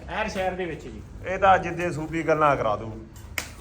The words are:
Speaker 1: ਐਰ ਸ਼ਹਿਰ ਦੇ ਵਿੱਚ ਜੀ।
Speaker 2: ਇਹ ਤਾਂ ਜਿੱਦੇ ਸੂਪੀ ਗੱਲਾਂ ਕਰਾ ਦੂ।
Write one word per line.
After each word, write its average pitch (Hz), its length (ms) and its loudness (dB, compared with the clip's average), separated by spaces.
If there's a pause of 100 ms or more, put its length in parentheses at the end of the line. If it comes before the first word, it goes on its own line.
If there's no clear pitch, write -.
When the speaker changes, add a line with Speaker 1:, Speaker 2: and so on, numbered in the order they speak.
Speaker 1:
ਐਰ 202 200 -2
ਸ਼ਹਿਰ 185 220 -2
ਦੇ 180 140 -6
ਵਿੱਚ 160 160 -8
ਜੀ। 127 200 -14 (260)
Speaker 2:
ਇਹ 185 100 -4
ਤਾਂ 190 200 8
ਜਿੱਦੇ 175 340 -2
ਸੂਪੀ 156 320 -4
ਗੱਲਾਂ 151 340 6
ਕਰਾ 110 180 0
ਦੂ। 107 320 -10 (540)